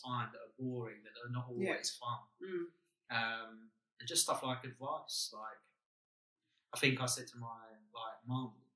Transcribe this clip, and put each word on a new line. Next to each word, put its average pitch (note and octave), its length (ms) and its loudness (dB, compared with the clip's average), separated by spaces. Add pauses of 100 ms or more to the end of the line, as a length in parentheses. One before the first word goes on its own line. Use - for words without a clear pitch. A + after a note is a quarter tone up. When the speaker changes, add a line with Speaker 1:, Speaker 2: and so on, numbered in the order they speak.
Speaker 1:
time, A#2+ 300 0
that A#2 80 -12
are A2+ 180 -14
boring, A#2 460 -2
that A#2 240 -10
are - 20 -4
not B2 240 0
Speaker 2:
Yeah. F#3 180 4
Speaker 1:
always - 180 2
fun." - 300 -2 (200)
Speaker 2:
Mm. F#3 320 -2 (380)
Speaker 1:
Um, A2+ 600 0 (300)
and B2+ 80 -6
just B2+ 140 6
stuff - 200 4
like B2+ 220 0
advice. C#3 720 -4
Like, A2 260 -10 (1120)
I - 60 -4
think C3 240 6
I B2+ 40 4
said B2 220 2
to - 80 -16
my, A#2 300 -8 (260)
like, A2+ 340 -6
mum B2+ 280 -2 (220)